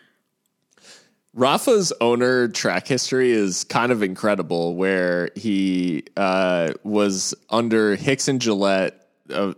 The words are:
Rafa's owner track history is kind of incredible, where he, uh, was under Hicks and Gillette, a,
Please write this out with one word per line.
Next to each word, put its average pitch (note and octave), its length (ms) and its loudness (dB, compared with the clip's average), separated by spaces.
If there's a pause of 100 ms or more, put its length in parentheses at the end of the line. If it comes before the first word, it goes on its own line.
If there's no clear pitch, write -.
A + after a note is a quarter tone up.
(1400)
Rafa's E3 640 2
owner B2 460 2
track F#2 400 -2
history B2+ 460 0
is G2+ 320 0
kind A#2+ 260 0
of G#2+ 140 0
incredible, F2 720 -2
where F2+ 580 0
he, F#2+ 680 -2 (120)
uh, F#2 580 0 (100)
was G2+ 500 -2 (160)
under A2 460 2
Hicks C3+ 320 -2
and C3 120 0
Gillette, G2 640 0 (260)
a, F#2 280 -2